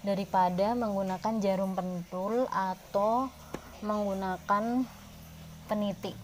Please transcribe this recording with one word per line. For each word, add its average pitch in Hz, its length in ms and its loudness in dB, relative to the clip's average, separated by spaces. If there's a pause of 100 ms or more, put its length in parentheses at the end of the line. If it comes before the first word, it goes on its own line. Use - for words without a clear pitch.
daripada 196 720 4
menggunakan 202 640 0
jarum 190 320 2
pentul 185 800 0
atau 202 800 2 (480)
menggunakan 208 1040 0 (800)
peniti. 202 480 -2 (120)